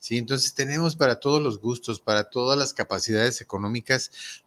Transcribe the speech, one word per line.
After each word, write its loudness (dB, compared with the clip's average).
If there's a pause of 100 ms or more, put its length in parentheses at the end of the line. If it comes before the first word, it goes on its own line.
¿sí? -4
Entonces -2
tenemos 0
para 4
todos 4
los -2
gustos, -4
para 2
todas 0
las -2
capacidades 0
económicas, -2 (360)